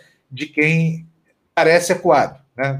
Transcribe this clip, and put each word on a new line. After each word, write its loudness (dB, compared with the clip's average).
de -12
quem -2
parece 2
acuado, 0
né? -4